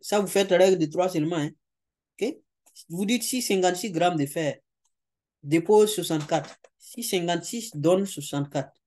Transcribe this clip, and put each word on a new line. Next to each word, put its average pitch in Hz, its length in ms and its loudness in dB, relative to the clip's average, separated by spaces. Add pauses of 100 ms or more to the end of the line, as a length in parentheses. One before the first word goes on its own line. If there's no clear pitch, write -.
Ça, - 180 -2
vous 196 100 0
faites 196 220 0
la 180 60 4
règle 185 220 6
de 160 80 2
trois 175 240 -2
seulement, 170 260 -2
hein ? 151 140 -2 (680)
Ok ? 240 160 -4 (540)
Vous 175 160 -6
dites 233 180 0
si 254 200 -4
cinquante-six 185 480 0
grammes 175 260 0
de 147 80 0
fer 143 360 -4 (840)
dépose 208 520 4
soixante-quatre, 156 600 -4 (220)
si - 240 -16
cinquante-six 175 760 -4
donne 180 300 2
soixante-quatre, 143 800 -6